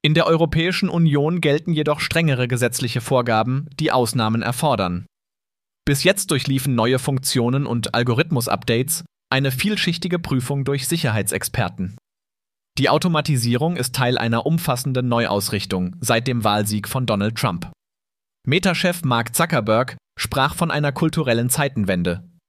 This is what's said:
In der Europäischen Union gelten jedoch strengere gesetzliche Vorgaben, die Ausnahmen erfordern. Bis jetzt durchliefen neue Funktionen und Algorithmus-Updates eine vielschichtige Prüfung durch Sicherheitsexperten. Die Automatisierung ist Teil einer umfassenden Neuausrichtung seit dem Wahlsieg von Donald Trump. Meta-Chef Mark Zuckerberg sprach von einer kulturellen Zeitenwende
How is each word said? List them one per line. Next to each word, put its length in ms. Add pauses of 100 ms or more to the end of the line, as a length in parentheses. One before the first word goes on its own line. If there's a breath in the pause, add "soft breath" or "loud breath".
In 100
der 120
Europäischen 600
Union 500
gelten 320
jedoch 300
strengere 480
gesetzliche 500
Vorgaben, 680 (100)
die 100
Ausnahmen 520
erfordern. 640 (800)
Bis 180
jetzt 260
durchliefen 460
neue 240
Funktionen 680
und 300
Algorithmus-Updates 1080 (240)
eine 200
vielschichtige 720
Prüfung 460
durch 240
Sicherheitsexperten. 1040 (840)
Die 120
Automatisierung 880
ist 180
Teil 220
einer 280
umfassenden 600
Neuausrichtung 920
seit 260
dem 160
Wahlsieg 460
von 160
Donald 320
Trump. 340 (760)
Meta-Chef 600
Mark 280
Zuckerberg 640 (240)
sprach 340
von 160
einer 220
kulturellen 580
Zeitenwende 800 (200)